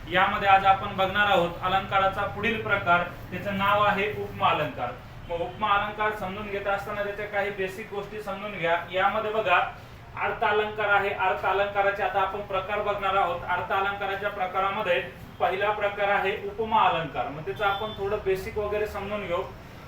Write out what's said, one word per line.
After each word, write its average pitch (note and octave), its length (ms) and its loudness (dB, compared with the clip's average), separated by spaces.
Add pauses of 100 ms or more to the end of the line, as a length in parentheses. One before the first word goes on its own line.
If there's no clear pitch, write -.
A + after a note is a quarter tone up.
(120)
यामध्ये G3 360 4
आज G3 180 8
आपण G3 300 4
बघणार F#3+ 300 2
आहोत F3 240 4 (120)
अलंकाराचा F#3+ 600 2
पुढील G#3+ 400 -2
प्रकार, F3+ 400 4
त्याचं F#3+ 560 -6
नाव G#3 240 4
आहे G3+ 400 2
उपमा G3+ 260 0
अलंकार. D3 400 0 (400)
मग E3+ 120 -2
उपमा G3+ 280 -2
अलंकार G#3 440 2
समजून G3+ 340 -6
घेत G3 200 -6
असताना G3+ 380 -2
त्याच्या G3+ 220 -6
काही G3+ 240 -2
बेसिक G3 420 -6
गोष्टी G3+ 300 -8
समजून G3+ 360 -8
घ्या. E3+ 180 2 (160)
यामध्ये G#3 380 2
बघा, F3+ 260 4 (680)
अर्थ G3+ 220 -2
अलंकार G#3+ 440 0
आहे. G3+ 220 4
अर्थ G3+ 360 0
अलंकाराचे G3 560 2
आता F#3+ 180 0
आपण F#3+ 200 0
प्रकार G3 380 -2
बघणार G3+ 360 0
आहोत. F3 340 2
अर्थ F3+ 240 -2
अलंकाराच्या G3+ 580 -2
प्रकारामध्ये F#3+ 960 -2 (140)
पहिला G3 300 2
प्रकार G3+ 380 0
आहे G3+ 380 0
उपमा A3 340 0
अलंकार. B3 480 0
मग C#3+ 120 -10
त्याचं G3 240 -4
आपण G3+ 260 0
थोडं G3+ 340 -2
बेसिक G3 340 -2
वगैरे G#3 280 -2
समजून G3+ 400 -6
घेऊ. F3 160 -2 (460)